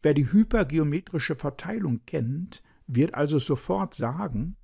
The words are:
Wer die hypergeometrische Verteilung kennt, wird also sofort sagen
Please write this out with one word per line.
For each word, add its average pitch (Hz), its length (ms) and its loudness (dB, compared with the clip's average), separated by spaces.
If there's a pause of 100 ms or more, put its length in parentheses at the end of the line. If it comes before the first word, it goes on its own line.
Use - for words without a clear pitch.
Wer 151 140 4
die 139 160 2
hypergeometrische 160 1040 2
Verteilung 151 720 -4
kennt, 143 560 -4 (240)
wird 131 260 2
also 147 240 0
sofort 185 560 -2
sagen 147 720 -4